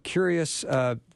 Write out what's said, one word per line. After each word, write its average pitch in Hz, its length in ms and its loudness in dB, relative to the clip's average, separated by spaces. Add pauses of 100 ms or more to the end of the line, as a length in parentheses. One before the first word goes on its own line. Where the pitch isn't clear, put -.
curious, 175 600 0
uh, 127 320 0 (200)